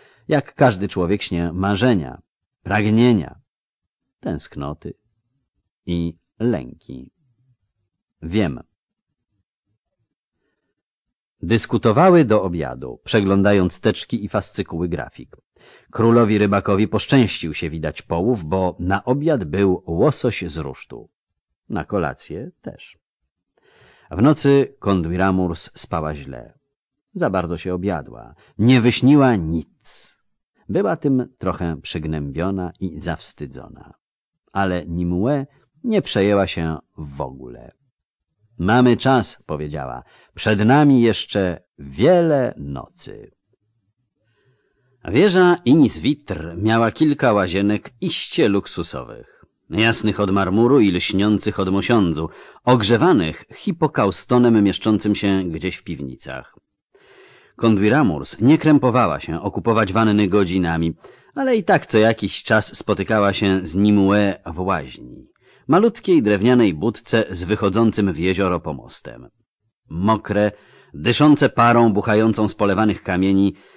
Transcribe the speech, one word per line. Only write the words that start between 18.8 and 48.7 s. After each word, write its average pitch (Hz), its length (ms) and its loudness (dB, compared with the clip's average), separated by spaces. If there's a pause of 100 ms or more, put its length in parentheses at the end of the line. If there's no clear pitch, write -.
obiad 143 400 -2
był 92 420 0
łosoś 107 600 -2
z 76 120 -10
rusztu. 65 520 -14 (580)
Na 101 160 -6
kolację 92 640 -6 (120)
też. - 360 -18 (1120)
W 92 120 -2
nocy 139 560 2
Konduiramurs 92 960 -2
spała 78 400 -8
źle. 67 440 -18 (560)
Za 175 160 -2
bardzo 87 260 -4
się 90 180 -8
objadła. 71 600 -8 (240)
Nie 120 220 4
wyśniła 123 560 4
nic. - 800 -8 (520)
Była 175 280 -2
tym 135 320 -2 (100)
trochę 85 420 -4
przygnębiona 78 1000 -6
i 82 200 -8
zawstydzona. - 920 -12 (580)
Ale 90 340 -2
Nimue 90 600 -2 (380)
nie 220 180 0
przejęła 101 440 2
się 80 300 -6 (200)
w 71 240 -14
ogóle. 64 520 -12 (840)
„Mamy 117 380 4
czas”, 127 500 0
powiedziała. 73 560 -10 (320)
„Przed 107 300 0
nami 139 380 6
jeszcze 98 580 0 (180)
wiele 135 800 0
nocy”. - 720 -14 (1700)
Wieża 175 600 4
Iniswitr 95 920 0
miała 113 340 2
kilka 143 420 0
łazienek 101 580 0 (100)
iście - 480 -2
luksusowych, 65 960 -8 (260)